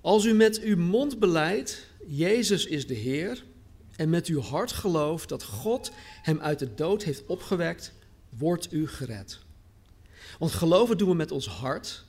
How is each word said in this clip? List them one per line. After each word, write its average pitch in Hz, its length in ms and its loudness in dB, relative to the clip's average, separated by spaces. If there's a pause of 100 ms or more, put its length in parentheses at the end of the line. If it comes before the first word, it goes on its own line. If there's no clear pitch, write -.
Als 208 240 4
u 226 100 6
met 220 260 6
uw 214 160 2
mond 226 420 2
belijdt, 180 680 0 (200)
"Jezus 185 600 2
is 143 200 -4
de 127 80 -4
Heer", 143 500 -4 (560)
en 156 100 2
met 170 160 2
uw 156 140 0
hart 147 320 -4
gelooft 160 560 0
dat 135 140 -6
God 214 480 -4 (320)
hem 156 180 0
uit 151 180 -2
de 123 160 -6
dood 190 280 0
heeft 151 240 -6
opgewekt, 170 680 -4 (360)
wordt 160 440 -2
u 156 160 -2
gered. 110 500 -12 (1000)
Want 156 140 -2
geloven 190 460 4
doen 190 100 4
we 180 60 4
met 156 160 -2
ons 139 180 -6
hart 131 600 -8